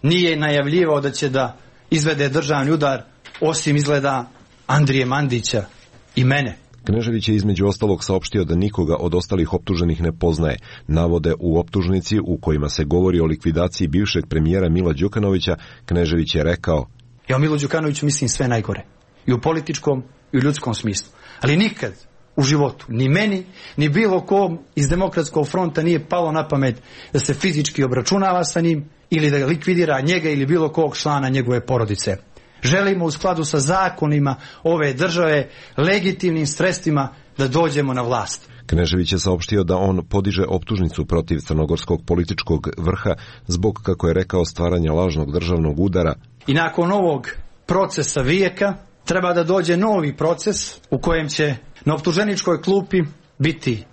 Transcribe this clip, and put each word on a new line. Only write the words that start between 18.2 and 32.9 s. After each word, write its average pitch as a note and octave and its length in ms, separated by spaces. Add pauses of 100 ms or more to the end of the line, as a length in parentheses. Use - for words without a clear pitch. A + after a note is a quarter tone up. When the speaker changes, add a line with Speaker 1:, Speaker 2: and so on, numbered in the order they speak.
Speaker 1:
sve C3 200
najgore. G#2+ 360 (420)
I B2+ 60
u A#2+ 80
političkom, D3+ 640 (300)
i C#3 60
u - 20
ljudskom C#3 340
smislu. - 380 (280)
Ali C#3+ 160
nikad F3+ 360 (440)
u D3+ 60
životu, C#3+ 460
ni B2+ 200
meni, F#3+ 380 (300)
ni D3 120
bilo F#3 320
kom F#3+ 380 (160)
iz C#3+ 140
Demokratskog E3 600
fronta C3+ 340
nije E3 260
palo E3+ 240
na D#3 160
pamet C3+ 340 (300)
da D3 60
se C3+ 160
fizički D3 500
obračunava F3+ 600
sa E3+ 160
njim E3 300 (200)
ili D3+ 200
da C#3 160
likvidira D3+ 540
njega D#3+ 300
ili C#3 160
bilo D#3+ 220
kog D#3 280
člana C#3+ 320
njegove B2 380
porodice. G#2 500 (480)
Želimo F#3+ 400